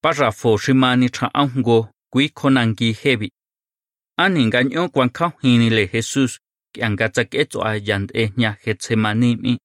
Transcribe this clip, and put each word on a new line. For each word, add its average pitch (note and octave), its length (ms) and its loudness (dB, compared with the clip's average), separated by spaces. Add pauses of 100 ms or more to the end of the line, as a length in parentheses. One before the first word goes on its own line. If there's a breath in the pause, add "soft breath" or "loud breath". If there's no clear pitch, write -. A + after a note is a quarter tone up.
Parafo B2 560 0
shimani B2+ 520 2
tra - 240 -4
aungo A#2+ 540 0 (240)
gui C#3 160 2
konangi A#2 640 0
hebi. A2 380 -2 (880)
Ani E3+ 280 2
nga B2 180 2
nyo D#3+ 240 -2
kwan B2 220 0
kauhini A#2+ 600 0
le A2 160 2
Jesus, A#2+ 520 -2 (360)
que A2 100 -8
anga G#2+ 240 -2
tsa A#2 160 -2
que - 160 -6
ezo - 220 -4
a A2 160 -4
yand G2+ 360 -4
e A2+ 220 -2
nya A2 280 -2
Getsemani A2+ 720 -2
mi. A#2+ 280 -4